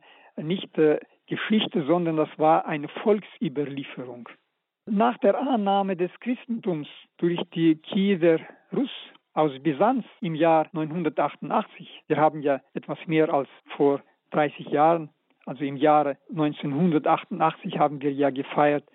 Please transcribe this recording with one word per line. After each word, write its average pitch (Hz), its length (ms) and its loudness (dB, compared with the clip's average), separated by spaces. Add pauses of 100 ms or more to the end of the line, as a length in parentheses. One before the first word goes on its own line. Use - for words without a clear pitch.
(360)
nicht, 180 400 -6
äh, 156 240 4 (260)
Geschichte, 208 600 -2
sondern 165 320 0
das 151 180 0
war 160 300 2
eine 151 220 -6
Volksüberlieferung. 139 1400 -6 (560)
Nach 226 340 0
der 202 200 2
Annahme 196 580 0
des 180 140 -2 (100)
Christentums 220 680 -6 (280)
durch 170 240 0 (140)
die 160 220 4
Kiewer 175 640 2 (320)
Rus 233 200 -2 (420)
aus 156 280 0
Byzanz 185 460 0 (160)
im 165 120 -4
Jahr 160 380 2
neunhundertachtundachtzig, 156 1300 -4
wir 151 100 0
haben 151 240 2
ja 139 220 0 (100)
etwas 147 340 -10
mehr 156 280 2
als 139 140 -2 (280)
vor 143 260 2 (280)
dreißig 151 380 -2
Jahren, 160 420 2 (340)
also 147 180 -12
im 139 140 -4
Jahre 147 400 2 (140)
neunzehnhundertachtundachtzig 160 1500 0
haben 147 220 0
wir 143 120 -2
ja 139 180 0
gefeiert, 147 540 0 (100)